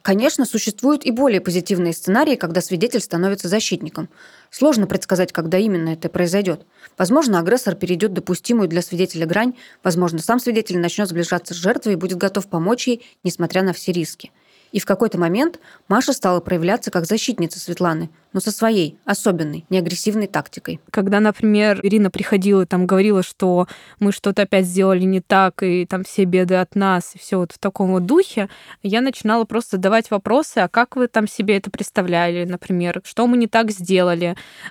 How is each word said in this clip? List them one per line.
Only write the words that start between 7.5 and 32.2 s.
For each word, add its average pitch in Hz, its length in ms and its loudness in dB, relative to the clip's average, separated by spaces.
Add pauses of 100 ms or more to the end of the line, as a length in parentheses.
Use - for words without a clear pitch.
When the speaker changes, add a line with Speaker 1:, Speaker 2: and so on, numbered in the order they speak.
Speaker 1:
перейдет 180 380 -2
допустимую 190 560 -2
для 170 140 0
свидетеля 175 420 -2
грань, 214 300 0 (280)
возможно, 170 360 0
сам 233 220 0
свидетель 214 380 -2
начнет 175 300 -2
сближаться 170 460 -4
с - 20 -10
жертвой 208 380 0
и - 20 -2
будет 180 220 -6
готов 196 300 -2
помочь 185 380 0
ей, 240 160 -2 (220)
несмотря 180 380 -2
на 190 100 0
все 180 200 -4
риски. - 380 -6 (420)
И 208 60 -2
в - 60 -4
какой-то 202 340 0
момент 202 400 0 (300)
Маша 254 240 2
стала 180 260 0
проявляться 180 540 -2
как 175 120 0
защитница 202 540 -4
Светланы, 165 500 -4 (240)
но 196 60 -2
со 208 140 -4
своей, 202 520 0
особенной, 165 640 -2
неагрессивной 185 600 -2
тактикой. - 500 -8 (140)
Speaker 2:
Когда, 196 260 0
например, 208 640 2
Ирина 202 260 4
приходила 196 540 2
и 175 40 0
там 180 200 0
говорила, 190 380 2
что 180 420 0 (320)
мы 202 140 2
что-то 202 300 -2
опять 190 240 2
сделали 185 360 2
не 190 180 2
так, 190 440 2
и 180 220 0
там 190 180 -4
все - 180 0
беды 185 320 2
от 185 220 0
нас, 190 400 0
и - 20 -20
все - 220 -4
вот 175 100 -4
в - 80 -20
таком 190 320 -2
вот 180 160 0
духе, 240 420 2 (360)
я 208 160 0
начинала 233 420 0
просто 214 340 -4
задавать 196 360 2
вопросы: 226 460 0
"А 180 100 2
как - 260 0
вы 247 140 0
там 214 180 0
себе 202 300 0
это 196 160 -4
представляли, 175 720 -2